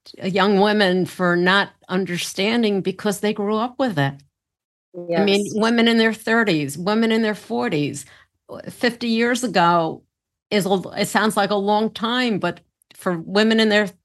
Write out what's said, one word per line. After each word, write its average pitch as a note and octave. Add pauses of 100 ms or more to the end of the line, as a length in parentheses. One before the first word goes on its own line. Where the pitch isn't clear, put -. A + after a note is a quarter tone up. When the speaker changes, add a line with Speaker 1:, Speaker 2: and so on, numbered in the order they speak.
(220)
Speaker 1:
young F#3+
women G3
for F3
not F3+ (180)
understanding G3
because F#3+
they G#3
grew G#3+
up A#3+
with A#3+
it. C#3 (1000)
I F3+
mean, G3+
Speaker 2:
Yes. -
Speaker 1:
women A3+
in A#3
their A3+
thirties, F#3+
women G#3+
in A3+
their G#3+
forties, E3+ (640)
fifty A#3+
years A#3
ago E3+ (480)
is G3+
a, F#3+ (160)
it G#3
sounds G#3+
like G3+
a G#3
long G#3
time, A#3
but E3+ (340)
for F3
women G#3+
in A3
their G#3 (140)